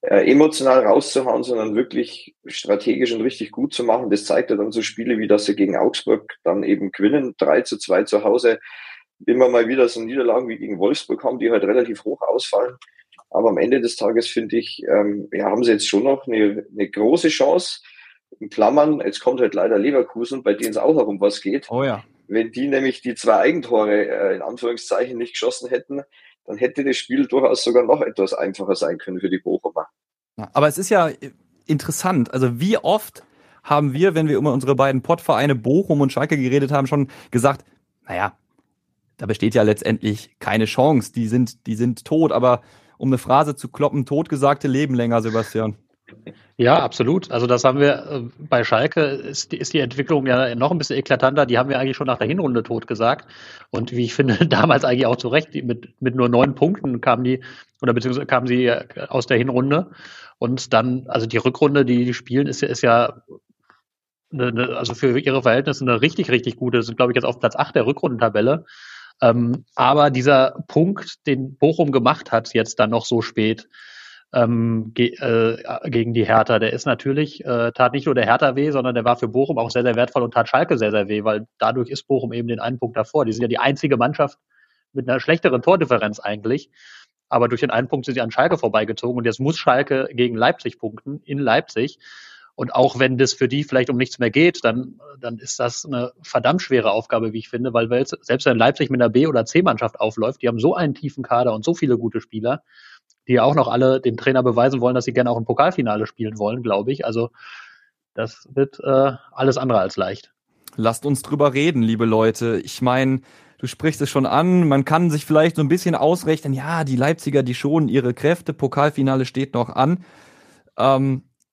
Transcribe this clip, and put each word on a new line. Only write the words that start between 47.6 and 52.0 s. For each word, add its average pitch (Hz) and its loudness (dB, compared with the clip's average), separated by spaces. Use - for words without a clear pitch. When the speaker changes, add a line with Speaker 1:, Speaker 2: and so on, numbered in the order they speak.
Speaker 3:
haben 135 2
wir, 143 2
äh, 143 -8
bei 131 0
Schalke 135 0
ist 139 -6
die, - -8
ist - -8
die 156 0
Entwicklung 135 -2
ja 123 0
noch 135 0
ein 180 -2
bisschen 135 -4
eklatanter. 139 2
Die 120 0
haben 127 0
wir 135 -2
eigentlich 135 -4
schon 135 -4